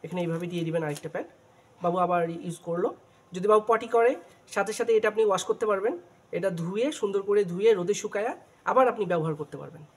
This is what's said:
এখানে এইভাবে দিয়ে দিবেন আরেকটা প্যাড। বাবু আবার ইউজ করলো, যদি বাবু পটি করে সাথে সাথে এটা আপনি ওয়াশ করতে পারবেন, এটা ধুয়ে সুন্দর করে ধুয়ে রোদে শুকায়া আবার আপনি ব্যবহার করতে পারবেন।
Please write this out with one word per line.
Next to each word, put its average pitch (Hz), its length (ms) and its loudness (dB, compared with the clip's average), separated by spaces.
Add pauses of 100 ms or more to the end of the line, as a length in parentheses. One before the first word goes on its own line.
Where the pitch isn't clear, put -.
এখানে 170 200 -6
এইভাবে 165 280 -4
দিয়ে 170 140 -2
দিবেন 160 200 0
আরেকটা 147 260 -8
প্যাড। 240 140 -6 (560)
বাবু 175 220 0
আবার 175 160 2 (240)
ইউজ 170 120 -8 (100)
করলো, 180 220 -2 (460)
যদি 185 160 -2
বাবু 214 180 6
পটি 226 260 2
করে 233 160 6 (440)
সাথে 208 240 -2
সাথে 233 180 0
এটা 214 140 4
আপনি 214 180 0
ওয়াশ 185 200 2
করতে 220 220 0
পারবেন, 202 220 0 (440)
এটা 190 120 0 (120)
ধুয়ে 202 260 -2 (120)
সুন্দর 196 300 0
করে 202 120 4 (100)
ধুয়ে 202 180 4 (100)
রোদে 180 220 0
শুকায়া 214 320 -4 (380)
আবার 254 200 6
আপনি 208 200 -4
ব্যবহার 160 300 0
করতে 143 200 -12
পারবেন। 151 220 -18 (140)